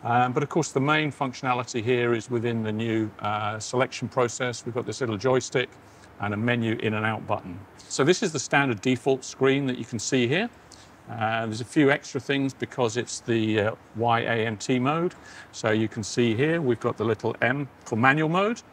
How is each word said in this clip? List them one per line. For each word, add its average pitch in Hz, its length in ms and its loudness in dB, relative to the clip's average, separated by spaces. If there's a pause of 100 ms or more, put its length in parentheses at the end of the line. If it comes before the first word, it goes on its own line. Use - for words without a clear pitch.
Um, 123 280 2
but 143 120 0
of - 40 -8
course, - 220 0
the 135 100 0
main 151 300 2
functionality 123 720 -2
here 120 320 2
is 113 160 -4
within 117 320 0
the 107 100 -2
new, 110 460 0
uh, 107 400 -4
selection 127 500 -2
process. 123 560 -2
We've 117 100 -8
got 117 120 -4
this 110 140 -8
little 110 160 -2
joystick 127 520 0 (540)
and 104 120 -2
a - 20 -4
menu 113 440 0
in 107 140 0
and 107 120 -2
out 110 200 -4
button. 95 320 -6 (200)
So - 260 -2
this 175 180 4
is 190 100 0
the 147 60 -4
standard 135 440 0
default 131 420 0
screen 135 420 2
that 123 120 -4
you 117 80 -8
can 117 120 -8
see 123 280 2
here. 185 240 0 (600)
Uh, 113 360 -2
there's 110 160 -6
a - 20 -6
few 139 260 4
extra 143 300 -2
things 135 320 -2
because 120 460 -2
it's - 220 -6
the, 110 400 2
uh, 101 140 2 (220)
Y 117 240 2
A 113 260 0
M 110 120 -4
T 127 200 0
mode. 160 360 0 (380)
So - 180 -2
you 110 180 2
can 113 140 -6
see 117 320 2
here, 156 260 0
we've 123 200 0
got - 180 -2
the 107 60 0
little 113 360 0
M 131 280 0 (180)
for 117 100 -2
manual 139 320 4
mode. 202 320 0 (120)